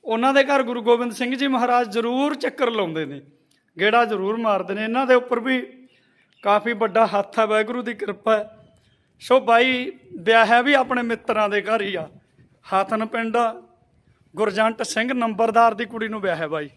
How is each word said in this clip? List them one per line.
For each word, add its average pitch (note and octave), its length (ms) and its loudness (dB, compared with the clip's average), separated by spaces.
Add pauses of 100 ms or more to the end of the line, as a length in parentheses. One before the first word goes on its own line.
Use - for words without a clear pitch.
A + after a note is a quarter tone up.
ਉਹਨਾਂ A#3 300 0
ਦੇ C#4 100 6
ਘਰ C#4 180 2
ਗੁਰੂ A#3+ 200 -4
ਗੋਬਿੰਦ A#3+ 300 2
ਸਿੰਘ B3+ 240 -4
ਜੀ C4+ 120 -2
ਮਹਾਰਾਜ B3 440 0
ਜ਼ਰੂਰ B3 420 -2
ਚੱਕਰ - 360 -4
ਲਾਉਂਦੇ E3 360 -4
ਨੇ, C#3 140 -12 (560)
ਗੇੜਾ A3 280 2
ਜ਼ਰੂਰ G#3 320 -4
ਮਾਰਦੇ G3 380 -2
ਨੇ। G#3+ 100 -6
ਇਹਨਾਂ B3 220 -2
ਦੇ B3+ 80 6
ਉੱਪਰ B3 260 0
ਵੀ B3+ 200 -2 (800)
ਕਾਫੀ G#3 300 2
ਵੱਡਾ A3 340 2
ਹੱਥ G3+ 320 -2
ਹੈ, A3 80 4
ਵਾਹਿਗੁਰੂ G#3+ 360 -2
ਦੀ A#3 120 -8
ਕਿਰਪਾ G#3 420 -2
ਹੈ। G#3+ 80 -4 (760)
ਸੋ B3+ 180 4
ਬਾਈ B3 500 2 (300)
ਵਿਆਹਿਆ A3+ 420 6
ਵੀ C#4 120 2
ਆਪਣੇ B3 280 0
ਮਿੱਤਰਾਂ A3 460 -2
ਦੇ G3+ 140 -2
ਘਰ G#3 200 -2
ਹੀ G3 120 -6
ਆ, D#3+ 140 -8 (580)
ਹਾਥਨ G3+ 400 -2
ਪਿੰਡ A3+ 300 -4
ਆ, A#3 260 -2 (720)
ਗੁਰਜੰਟ A3 480 0
ਸਿੰਘ A3+ 300 -4
ਨੰਬਰਦਾਰ A3+ 600 2
ਦੀ A3 100 -6
ਕੁੜੀ A3 240 -6
ਨੂੰ G#3+ 120 -8
ਵਿਆਹਿਆ E3 280 -4
ਬਾਈ। D3+ 280 -6